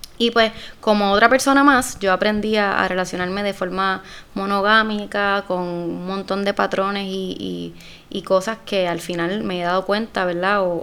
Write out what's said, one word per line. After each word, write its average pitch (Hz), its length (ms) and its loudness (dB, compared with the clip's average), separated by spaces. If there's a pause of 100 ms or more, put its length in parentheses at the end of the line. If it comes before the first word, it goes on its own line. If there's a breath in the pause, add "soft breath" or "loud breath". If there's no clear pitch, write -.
(180)
Y 233 140 2
pues, 226 200 2 (280 loud breath)
como 208 320 4
otra 214 160 6
persona 269 360 4
más, 269 340 4
yo 190 140 2
aprendí 214 440 0
a, 202 260 2
a 190 60 2
relacionarme 185 560 -4
de 202 100 -2
forma 190 480 -2 (320 loud breath)
monogámica, 202 1120 0
con 180 160 -2
un 175 440 -6
montón 196 380 -4
de 202 100 2
patrones 196 520 -2
y, 190 320 -6
y, 175 360 -8 (440 loud breath)
y 185 40 -6
cosas 190 440 0
que 190 200 0
al 170 140 -2
final 175 420 -4
me 185 180 -4
he 175 40 -2
dado 180 200 0
cuenta, 202 400 -2
¿verdad? 180 380 0
O, 175 200 0